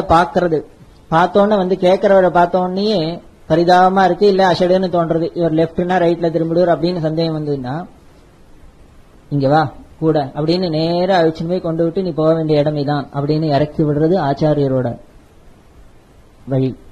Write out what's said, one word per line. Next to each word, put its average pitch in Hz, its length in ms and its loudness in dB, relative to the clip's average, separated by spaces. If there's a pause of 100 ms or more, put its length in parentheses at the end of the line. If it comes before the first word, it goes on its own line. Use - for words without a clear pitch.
பாக்குறது, 175 520 2 (520)
பார்த்தோன்னே 202 460 2
வந்து 185 220 0
கேட்கிறவரை 190 540 2
பார்த்தோன்னையே 180 680 0 (480)
பரிதாபமா 180 580 4
இருக்கு, 180 220 2
இல்ல 190 200 2
அசடுன்னு 185 440 2
தோன்றது, 165 440 -2
இவர் 165 200 -2
லெப்ட்னா 175 440 -2
ரைட்ல 170 320 0
திரும்பிடுவார் 165 440 0
அப்படின்னு 170 260 -4
சந்தேகம் 156 380 -2
வந்ததுன்னா, 143 380 -6 (1500)
"இங்க 139 180 0
வா 156 140 4 (360)
கூட," 156 200 0 (140)
அப்படின்னு 170 380 -2
நேரா 175 460 -2
அழிச்சுன்னு 165 360 0
போய் 175 140 -4
கொண்டு 165 180 -2
விட்டு, 165 180 -2
நீ 180 100 -4
போக 156 220 0
வேண்டிய 156 280 0
இடம் 151 180 -2
இதான் 139 320 -4
அப்படின்னு 151 360 -2
இறக்கி 147 340 0
விடுறது 156 380 0
ஆச்சாரியரோட 139 680 0 (1600)
வழி. 131 240 -2 (220)